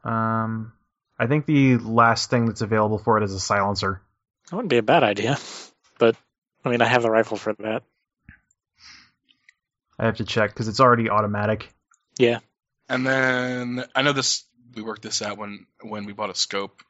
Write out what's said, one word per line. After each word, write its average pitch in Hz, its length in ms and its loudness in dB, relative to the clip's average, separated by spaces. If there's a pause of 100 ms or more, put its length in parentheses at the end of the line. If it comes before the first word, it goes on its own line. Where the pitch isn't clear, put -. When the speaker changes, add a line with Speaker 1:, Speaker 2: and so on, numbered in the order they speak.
Speaker 1:
Um, 113 680 -4 (460)
I 117 80 0
think 147 180 0
the 135 320 4
last 113 540 2
thing 120 160 2
that's 110 160 -4
available 107 340 0
for 110 220 2
it 107 60 2
is 95 100 -4
a 95 60 -8
silencer. 98 600 -2 (480)
Speaker 2:
That 175 80 -10
wouldn't 220 140 -6
be 120 80 4
a 110 40 2
bad 135 200 4
idea, 110 360 0 (600)
but, 120 180 4 (480)
I 127 60 -2
mean, 120 100 0
I 113 60 4
have 120 160 2
the 117 80 2
rifle 110 260 2
for 107 180 -6
that. 110 280 -6 (2250)
Speaker 1:
I 117 80 0
have 113 100 0
to 110 80 -6
check, 104 300 0
'cause 113 140 -6
it's 107 120 -4
already 117 300 6
automatic. 104 600 -2 (460)
Speaker 2:
Yeah. 120 200 4 (500)
Speaker 3:
And 127 180 -2
then, 127 800 -2 (100)
I 131 80 0
know 143 100 2
this, - 320 -2 (300)
we 110 80 -12
worked 110 200 -10
this 107 200 -8
out 104 160 -8
when, 104 280 -14 (160)
when 107 240 -10
we 104 60 -14
bought 101 180 -8
a 90 40 -14
scope - 560 -6